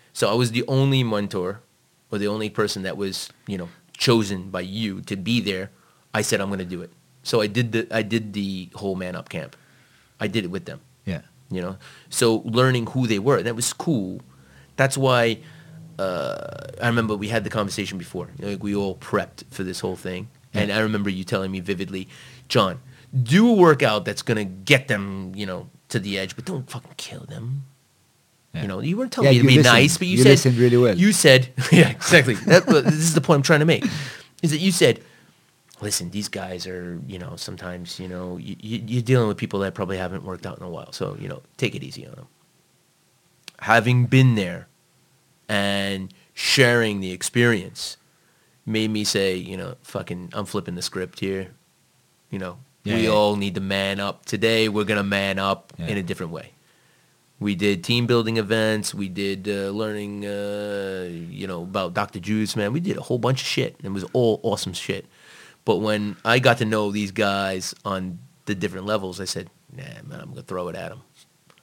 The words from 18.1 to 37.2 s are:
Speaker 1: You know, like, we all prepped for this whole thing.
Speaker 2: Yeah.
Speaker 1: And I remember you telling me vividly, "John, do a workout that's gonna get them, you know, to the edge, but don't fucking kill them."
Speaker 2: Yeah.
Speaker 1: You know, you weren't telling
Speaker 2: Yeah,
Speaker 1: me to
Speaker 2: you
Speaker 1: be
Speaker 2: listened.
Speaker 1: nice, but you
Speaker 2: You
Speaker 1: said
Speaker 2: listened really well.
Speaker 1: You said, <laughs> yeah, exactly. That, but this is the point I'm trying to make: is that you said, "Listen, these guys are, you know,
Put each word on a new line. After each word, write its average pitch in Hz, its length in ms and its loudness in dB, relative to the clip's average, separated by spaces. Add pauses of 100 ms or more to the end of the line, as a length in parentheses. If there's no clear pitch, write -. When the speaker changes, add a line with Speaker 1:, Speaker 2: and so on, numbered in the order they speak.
Speaker 1:
You - 60 -10
know, 101 80 -6
like, 92 100 -8
we 101 120 -4
all 98 220 -2
prepped - 540 -6
for - 120 -8
this 90 180 -8
whole 92 160 -4
thing. 92 320 -10 (240)
Speaker 2:
Yeah. 101 100 0
Speaker 1:
And 104 100 -2
I 110 80 0
remember 107 300 0
you 92 140 -4
telling 95 280 -4
me 95 80 -6
vividly, 92 480 -6 (400)
"John, 95 320 0 (420)
do 180 260 6
a 240 60 6
workout 135 500 6
that's 104 180 -6
gonna 107 220 -2
get 95 440 2
them, 98 460 -4
you 101 120 -8
know, 92 220 -8 (220)
to 123 80 0
the 98 200 -4
edge, 95 180 -6
but 131 80 -14
don't 156 240 -8
fucking - 280 -14
kill - 280 -14
them." 135 400 -8 (880)
Speaker 2:
Yeah. 160 80 -6
Speaker 1:
You 98 60 -4
know, 95 120 -6
you 165 160 -2
weren't 254 160 -4
telling - 160 4
Speaker 2:
Yeah, 135 40 8
Speaker 1:
me 120 60 8
to 127 60 6
Speaker 2:
you 143 60 10
Speaker 1:
be 127 120 10
Speaker 2:
listened. 123 120 8
Speaker 1:
nice, - 240 6
but 180 100 -2
you 180 100 2
Speaker 2:
You 127 60 8
Speaker 1:
said 135 60 12
Speaker 2:
listened 131 280 6
really 120 180 6
well. 120 220 6
Speaker 1:
You 202 140 6
said, 127 360 8 (120)
<laughs> - 120 -4
yeah, 160 180 10
exactly. 135 440 6
That, 175 320 6
but 151 180 6
this 156 100 4
is 156 200 0
the 160 80 4
point 151 160 6
I'm 139 40 4
trying 147 180 6
to 151 60 4
make: 165 180 4 (580)
is 165 80 4
that 151 100 0
you 190 120 4
said, 127 280 6 (800)
"Listen, 90 300 -6
these 101 180 -6
guys 92 380 -10
are, 87 400 -10
you 95 120 -12
know, 87 180 -12